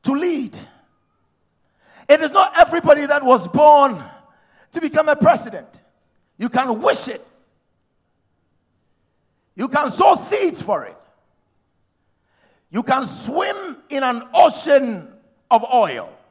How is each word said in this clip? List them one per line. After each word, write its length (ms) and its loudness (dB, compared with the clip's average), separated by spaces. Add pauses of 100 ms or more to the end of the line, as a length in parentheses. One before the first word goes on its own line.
to 80 -2
lead. 460 -4 (1500)
It 120 6
is 100 -4
not 260 2
everybody 480 4
that 180 -2
was 240 2
born 540 4 (720)
to 100 -8
become 260 0
a 80 2
president. 640 -2 (580)
You 120 -6
can 320 -2
wish 260 -2
it. 180 -14 (2250)
You 120 -6
can 240 -2
sow 240 4
seeds 460 -4
for 240 -4
it. 120 -20 (1700)
You 140 -6
can 220 -2
swim 720 -8 (120)
in 140 -4
an 200 -4 (100)
ocean 760 2 (420)
of 240 2
oil 360 0 (220)